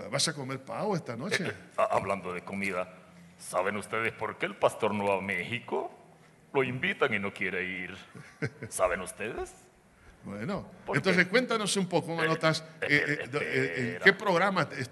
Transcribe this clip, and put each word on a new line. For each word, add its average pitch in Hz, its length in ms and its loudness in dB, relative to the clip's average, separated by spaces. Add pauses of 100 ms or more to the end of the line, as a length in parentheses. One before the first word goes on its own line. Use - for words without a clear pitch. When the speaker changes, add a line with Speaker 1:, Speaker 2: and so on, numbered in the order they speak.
Speaker 1:
¿vas 139 200 0
a 156 40 -2
comer 135 300 -6
pavo 180 320 -2
esta 123 220 -6
noche? 170 280 -2
Speaker 2:
eh, - 40 -4
eh, - 280 -12
ha-, 104 200 2
hablando 95 360 -2
de 90 80 -6
comida, 95 460 -4 (500)
¿saben 98 380 -2
ustedes 110 380 -2
por 104 240 -6
qué - 80 -2
el 127 100 -6
pastor 113 380 2
no 101 140 0
va 98 100 6
a 92 40 -2
México? 95 720 -4 (600)
Lo 135 100 4
invitan 127 500 0
y 104 60 2
no 98 140 -2
quiere 92 320 -2
ir. 92 300 -8 (360)
Speaker 1:
<laughs> - 380 -8
Speaker 2:
¿Saben 92 320 2
ustedes? 107 520 -8 (720)
Speaker 1:
Bueno, 110 460 -6 (160)
Speaker 2:
¿Por - 120 0
Speaker 1:
entonces 175 280 6
Speaker 2:
qué? 180 60 -4
Speaker 1:
cuéntanos 226 460 2
un 185 100 2
poco, 165 260 0
Speaker 2:
Eh, 165 40 -2
Speaker 1:
Manotas, 160 460 2 (180)
Speaker 2:
eh, - 80 0
Speaker 1:
eh, 147 340 4
eh, - 40 -10
do-, 131 140 -2
eh, 131 360 0
¿en 127 100 0
Speaker 2:
espera. 87 180 -4
Speaker 1:
qué 190 80 10
programa 190 560 4
te-, 139 220 -6